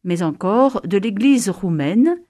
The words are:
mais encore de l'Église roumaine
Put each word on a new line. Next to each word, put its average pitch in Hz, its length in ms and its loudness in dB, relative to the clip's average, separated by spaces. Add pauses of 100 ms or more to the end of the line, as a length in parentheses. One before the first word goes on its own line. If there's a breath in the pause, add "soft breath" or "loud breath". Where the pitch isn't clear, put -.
mais 175 200 -2
encore 208 580 0
de 180 160 -2
l'Église 220 520 2
roumaine 185 680 0 (120)